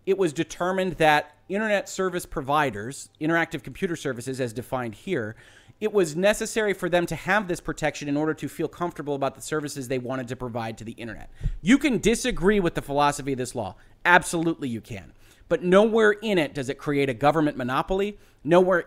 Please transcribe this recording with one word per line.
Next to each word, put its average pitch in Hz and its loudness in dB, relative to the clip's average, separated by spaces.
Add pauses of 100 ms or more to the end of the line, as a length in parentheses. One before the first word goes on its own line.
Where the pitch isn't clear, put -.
it 190 2
was 175 2
determined 180 -2
that 151 2 (120)
internet 208 -2
service 180 -4
providers, 135 -2 (120)
interactive 160 0
computer 170 -6
services 131 -6
as 123 -2
defined 120 -6
here, 113 -6 (440)
it 208 -2
was 170 2
necessary 214 0
for 185 -4
them 170 2
to 165 -4
have 190 0
this 175 -4
protection 147 -4
in 143 0
order 156 0
to 147 -8
feel 156 -6
comfortable 156 -6
about 139 -2
the - -18
services 147 -6
they 131 0
wanted 127 -6
to 127 -6
provide 113 -8
to 110 -14
the 113 -12
internet. 107 -12 (300)
You 220 6
can 277 2
disagree 208 2
with 170 0
the 147 -4
philosophy 143 0
of 123 -4
this 127 -6
law. 104 -6 (280)
Absolutely 170 2
you 113 -6
can. 95 -14 (360)
But 165 0
nowhere 208 6
in 208 0
it 139 0
does 131 -6
it 139 -6
create 139 0
a 120 -2
government 147 2
monopoly. 170 -2 (260)
Nowhere 180 6